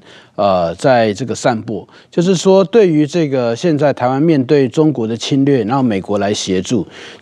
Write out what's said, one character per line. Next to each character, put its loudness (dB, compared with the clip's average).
呃， 0
在 2
这 -8
个 -6
散 -2
布， -10
就 -2
是 2
说 4
对 4
于 2
这 -2
个 -2
现 0
在 2
台 -2
湾 0
面 2
对 2
中 0
国 -4
的 -4
侵 -2
略， 2
然 -2
后 0
美 0
国 -4
来 -2
协 -2
助， -4